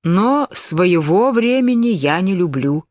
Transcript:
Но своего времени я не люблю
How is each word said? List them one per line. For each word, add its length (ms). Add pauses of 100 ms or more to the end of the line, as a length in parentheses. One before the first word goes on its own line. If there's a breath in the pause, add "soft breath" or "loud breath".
Но 480
своего 800
времени 560
я 320
не 140
люблю 560